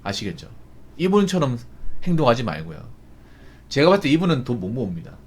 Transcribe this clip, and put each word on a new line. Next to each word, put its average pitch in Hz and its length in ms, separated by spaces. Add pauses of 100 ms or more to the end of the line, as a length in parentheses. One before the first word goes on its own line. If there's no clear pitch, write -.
아시겠죠? 98 460 (480)
이분처럼 185 600 (460)
행동하지 131 400
말고요. 80 440 (840)
제가 147 200
봤을 196 140
때 139 60
이분은 160 340
돈 120 160
못 92 100
모읍니다. 101 580